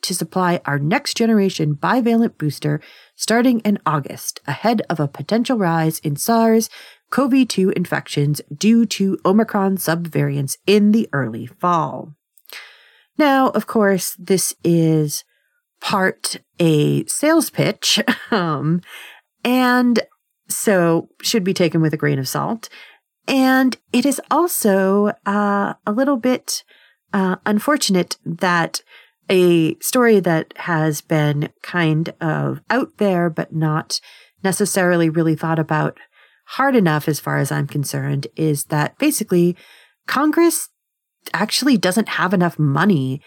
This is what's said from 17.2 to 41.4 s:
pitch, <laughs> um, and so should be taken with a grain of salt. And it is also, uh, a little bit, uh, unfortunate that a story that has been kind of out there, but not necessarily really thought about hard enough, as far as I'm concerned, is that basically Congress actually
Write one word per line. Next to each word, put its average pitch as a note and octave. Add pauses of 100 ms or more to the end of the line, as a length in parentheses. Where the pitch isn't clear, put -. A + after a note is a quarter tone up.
pitch, - (160)
<laughs> -
um, E3 (640)
and B3 (480)
so E3+ (120)
should G#3
be F#3+
taken E3+
with D#3
a D#3
grain D3
of C3
salt. D#3 (600)
And C4 (160)
it B3
is C#4 (100)
also, G#3 (140)
uh, G3+ (120)
a G#3+
little C4+
bit, - (480)
uh, F#3+
unfortunate G#3
that E3+ (460)
a F3
story A#3
that F3
has D#3
been D3 (120)
kind E3
of D3
out -
there, F3+
but E3
not D#3 (420)
necessarily F3+
really D#3+
thought D#3+
about D#3 (580)
hard C4+
enough, D#3+
as D3+
far C#3+
as C#3+
I'm D3
concerned, C#3
is D#3
that D3
basically F3+ (520)
Congress D#4+ (640)
actually B3